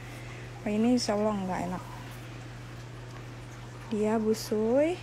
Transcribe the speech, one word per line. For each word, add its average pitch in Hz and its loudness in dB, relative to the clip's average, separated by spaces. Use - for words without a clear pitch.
Nah, 208 -2
ini 233 6
insya 220 2
Allah 214 4
nggak 185 -2
enak. 175 -6
Dia 214 4
busui. 220 4